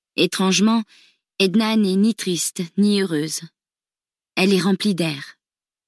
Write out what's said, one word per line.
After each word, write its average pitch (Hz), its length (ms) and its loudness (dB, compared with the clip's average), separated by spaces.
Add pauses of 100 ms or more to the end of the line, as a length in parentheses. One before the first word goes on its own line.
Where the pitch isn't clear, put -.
(160)
Étrangement, 190 680 0 (560)
Edna 214 360 2
n'est 202 200 2
ni 208 200 2
triste, - 480 -6 (140)
ni 202 240 2
heureuse. 160 400 -4 (920)
Elle 196 180 2
est 180 80 2
remplie 196 340 0
d'air. 156 420 -6 (500)